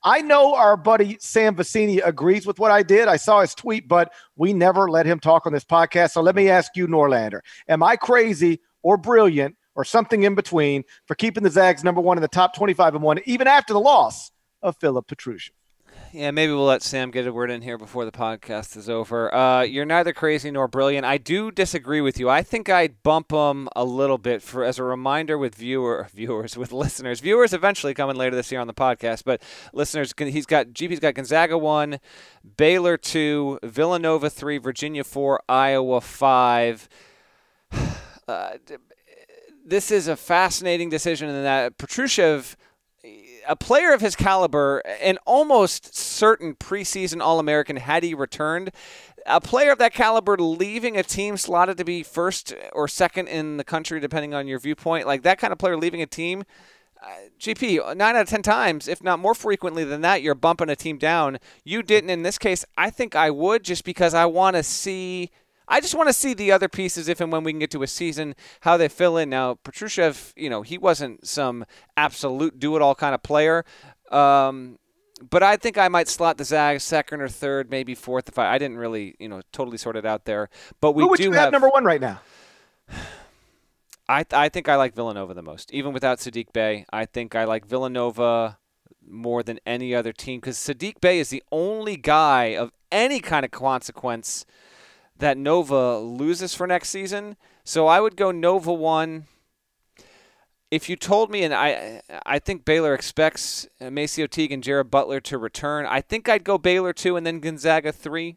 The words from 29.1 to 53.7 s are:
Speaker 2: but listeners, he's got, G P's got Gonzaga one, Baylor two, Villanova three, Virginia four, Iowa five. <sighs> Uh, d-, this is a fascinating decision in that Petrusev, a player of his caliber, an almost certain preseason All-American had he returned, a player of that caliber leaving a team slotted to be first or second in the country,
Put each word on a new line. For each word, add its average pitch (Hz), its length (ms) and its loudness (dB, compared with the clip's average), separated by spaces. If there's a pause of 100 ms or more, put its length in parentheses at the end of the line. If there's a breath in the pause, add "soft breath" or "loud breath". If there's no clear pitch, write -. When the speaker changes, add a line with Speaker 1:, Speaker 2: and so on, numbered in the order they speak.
Speaker 2:
but 127 180 -2 (300 loud breath)
listeners, 143 440 -4
he's 143 280 -6
got, 123 280 0
G 151 140 -8
P's 165 120 -6
got 147 140 0
Gonzaga 160 440 0
one, 151 420 -2 (560 soft breath)
Baylor 175 420 4
two, 147 640 -2
Villanova 156 680 0
three, 147 280 -8
Virginia 139 460 -8
four, 139 440 -2
Iowa 131 540 2
five. 120 880 2 (840 loud breath)
<sighs> - 60 -8 (500 loud breath)
Uh, 92 380 -8
d-, 147 100 -20 (880)
this 185 240 -2
is 185 200 0
a 156 80 -2
fascinating 175 720 0
decision 156 400 -4
in 139 140 -6
that 135 340 0
Petrusev, 165 760 0 (920)
a 151 80 -2
player 302 380 4
of 226 80 2
his 208 160 -2
caliber, 147 600 2 (220)
an 190 240 2
almost 254 720 2
certain 214 580 0
preseason 185 680 -6
All-American 151 560 0
had 147 260 -2
he 170 100 -4
returned, 156 580 -6 (540 loud breath)
a 160 140 4
player 285 320 2
of 262 60 4
that 233 160 4
caliber 220 420 2
leaving 202 600 -2
a 185 60 0
team 202 340 -6
slotted 180 400 0
to 180 80 -6
be 175 180 -6
first - 500 -4 (200)
or 147 160 -2
second 180 400 -2
in 156 260 -6
the 143 80 -8
country, 160 380 -6